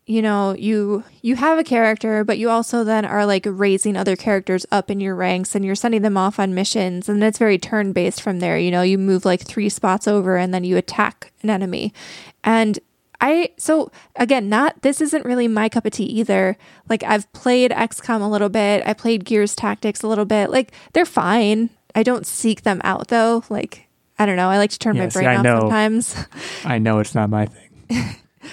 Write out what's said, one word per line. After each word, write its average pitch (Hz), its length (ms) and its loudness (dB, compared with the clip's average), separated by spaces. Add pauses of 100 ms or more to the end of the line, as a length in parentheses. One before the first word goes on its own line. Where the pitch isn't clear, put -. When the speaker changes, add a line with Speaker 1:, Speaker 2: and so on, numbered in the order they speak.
Speaker 1:
You 220 160 0
know, 202 340 0
you, 208 460 -2 (180)
you 247 140 0
have 320 240 2
a 320 40 2
character, 220 600 0
but 208 160 -2
you 233 100 0
also 233 340 0
then 214 220 0
are, 208 220 0
like, 196 200 2
raising 196 480 0
other 185 200 0
characters 185 560 0
up 196 180 0
in 202 100 -4
your 190 140 -4
ranks, 185 400 -2
and 196 100 -2
you're 196 120 -2
sending 226 260 0
them 202 160 2
off 190 220 0
on 190 160 0
missions. 185 520 -2
And 208 160 0
it's 220 140 2
very 208 220 2
turn-based 196 640 -2
from 185 160 -4
there. 170 180 0
You 175 140 0
know, 180 100 2
you 190 160 4
move, 190 260 2
like, 180 180 2
three 208 280 -4
spots 196 380 -2
over, 190 280 2
and 180 160 0
then 180 120 -2
you 180 140 0
attack - 540 -4 (120)
an 214 80 0
enemy. 190 420 -4 (500)
And 220 360 2 (420)
I, 320 360 2
so 311 340 0 (240)
again, 233 340 0
not, 240 320 0
this 277 180 2
isn't 311 260 0
really 247 220 0
my 220 220 0
cup 226 160 -2
of 208 60 -2
tea 208 140 -4
either. 196 520 0 (320)
Like, 220 140 -2
I've 208 300 0
played 247 380 2
X - 300 -4
COM 220 220 -2
a 208 80 -2
little 208 180 0
bit. 208 380 2
I 214 60 0
played 226 320 -2
Gears 208 300 0
Tactics 208 460 -4
a 220 60 -4
little 214 180 0
bit. 208 240 2
Like, - 220 0 (220)
they're 339 120 4
fine. 214 640 2 (240)
I 214 80 2
don't 247 240 0
seek - 380 -2
them 202 200 0
out - 260 -4
though. 226 380 2
Like, - 360 -8 (340)
I 208 80 2
don't 190 120 2
know. 185 120 2
I 196 80 2
like 208 140 4
to - 80 -10
turn 214 160 0
Speaker 2:
Yeah, - 80 0
Speaker 1:
my 175 60 -2
Speaker 2:
see, - 100 -2
Speaker 1:
brain 131 80 4
Speaker 2:
I 123 80 4
Speaker 1:
off 120 80 2
Speaker 2:
know. 120 160 4
Speaker 1:
sometimes. 214 560 0 (260)
<laughs> - 220 -12
Speaker 2:
I 127 140 -2
know 110 220 2
it's - 140 -2
not 107 160 0
my 107 180 0
thing. - 680 -8 (380)